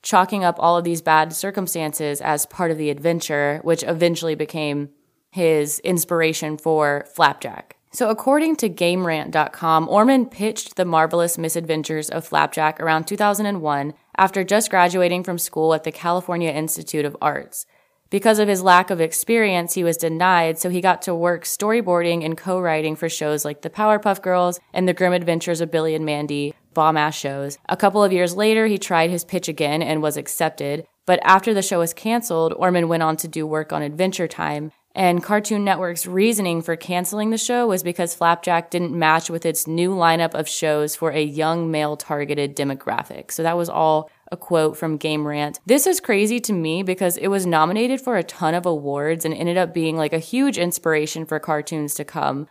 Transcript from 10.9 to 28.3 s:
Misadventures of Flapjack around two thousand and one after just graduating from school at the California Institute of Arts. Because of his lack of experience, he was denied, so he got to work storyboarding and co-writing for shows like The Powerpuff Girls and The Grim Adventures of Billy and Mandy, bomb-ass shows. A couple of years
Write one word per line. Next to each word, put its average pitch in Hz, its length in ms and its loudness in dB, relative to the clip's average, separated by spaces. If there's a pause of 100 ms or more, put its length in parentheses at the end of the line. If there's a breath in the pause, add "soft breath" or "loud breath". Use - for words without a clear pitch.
Misadventures 160 720 -4
of 165 120 -6
Flapjack 156 560 0
around 160 280 0
two 208 100 -8
thousand 208 300 0
and 196 160 -4
one 147 320 -2 (200 soft breath)
after 190 280 2
just 208 260 0
graduating 180 540 2
from 175 160 -4
school 160 340 0
at 156 100 0
the 156 80 -6
California 175 600 -2
Institute 156 520 -4
of 143 160 -6
Arts. - 460 -4 (460)
Because 214 280 4
of 214 80 4
his 190 140 0
lack 185 280 8
of 170 120 0
experience, 180 720 0
he 180 120 0
was 165 120 0
denied, 165 600 2
so 180 100 -2
he 180 120 0
got 180 220 2
to 180 120 -2
work 170 300 0
storyboarding 175 760 0
and 160 140 -4
co-writing 160 580 -2
for 165 140 -4
shows 151 340 -2
like 147 180 -6
The 165 80 -8
Powerpuff 214 520 2
Girls 180 380 0 (140 soft breath)
and 185 140 0
The 180 60 2
Grim 180 200 2
Adventures 170 480 0
of 165 100 -4
Billy 160 240 0
and 156 100 -4
Mandy, 147 480 -4 (200)
bomb-ass 156 420 2
shows. 139 420 -6 (120)
A 185 80 0
couple 202 260 4
of 196 80 4
years 180 240 2